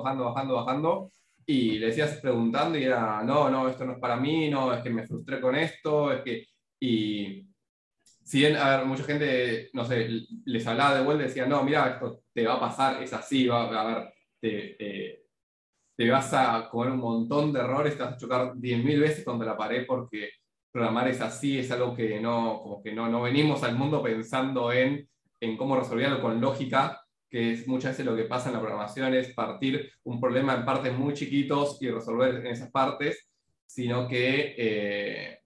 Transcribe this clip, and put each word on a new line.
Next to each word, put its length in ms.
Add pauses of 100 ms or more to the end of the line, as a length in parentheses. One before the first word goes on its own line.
bajando, 260
bajando, 280
bajando, 580 (320)
y 340
le 80
decías 360
preguntando, 560
y 60
era, 400
"No, 260
no, 180
esto 160
no 100
es 40
para 180
mí, 320
no, 240
es 100
que 80
me 160
frustré 340
con 160
esto, 560
es 100
que", 240 (320)
y 680 (800)
si 160
bien, 160
a 220
ver, 80
mucha 180
gente, 680
no 120
sé, 240 (360)
les 220
hablaba 320
de 60
vuelta 200
y 40
decía, 180
"No, 180
mira, 260
esto 320 (100)
te 140
va 80
a 60
pasar, 420
es 100
así, 360
va, 200
a 180
ver, 260 (280)
te, 380
eh, 440 (760)
te 140
vas 240
a 360
comer 220
un 80
montón 520
de 80
errores, 360
te 80
vas 100
a 40
chocar 380
diez 280
mil 160
veces 240
contra 240
la 80
pared, 300
porque 440 (400)
programar 380
es 120
así, 380
es 120
algo 260
que 240
no, 420
como 200
que 100
no, 160
no 140
venimos 420
al 100
mundo 280
pensando 680
en, 360 (320)
en 160
cómo 200
resolverlo 440
con 200
lógica", 600 (300)
que 220
es 140
muchas 260
veces 140
lo 100
que 80
pasa 240
en 60
la 60
programación, 540
es 200
partir 560 (140)
un 160
problema 340
en 100
partes 320
muy 180
chiquitos 680
y 80
resolver 460
en 120
esas 220
partes, 580 (380)
sino 420
que, 480
eh, 880